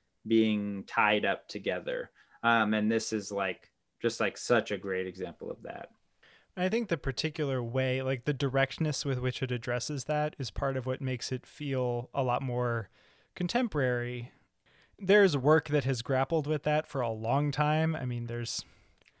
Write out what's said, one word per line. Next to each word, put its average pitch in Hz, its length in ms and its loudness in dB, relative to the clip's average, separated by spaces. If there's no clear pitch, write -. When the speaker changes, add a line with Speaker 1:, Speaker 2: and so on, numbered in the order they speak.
Speaker 1:
being 104 580 2
tied 107 400 2
up 98 220 -2
together. 90 640 -6
Um, 113 320 4
and 107 160 2
this 113 200 0
is, 104 200 -4
like, 98 400 -4
just, - 200 -2
like, 104 180 -2
such 113 320 0
a 104 80 -2
great 92 300 -4
example 90 420 -10
of - 140 -12
that. - 260 -12
Speaker 2:
I 185 140 0
think 220 180 0
the 165 100 0
particular 139 640 -2
way, 127 420 0
like, 131 220 -2
the 147 80 0
directness 135 680 0
with 135 160 0
which 127 220 -2
it 123 100 -2
addresses 123 540 -2
that 151 320 0
is 127 140 -6
part 135 260 -2
of 120 80 -4
what 127 160 -2
makes 131 300 -4
it 127 160 -4
feel 127 680 -2
a 139 100 0
lot 123 200 0
more 120 460 -2
contemporary. 123 1000 -2
There's 196 380 6
work 147 340 6
that 147 140 2
has 127 180 0
grappled 139 460 0
with 151 160 -2
that 151 240 2
for 135 140 -2
a 117 80 0
long 117 420 2
time. 156 440 2
I 131 100 -4
mean, 120 220 -4
there's 117 360 -6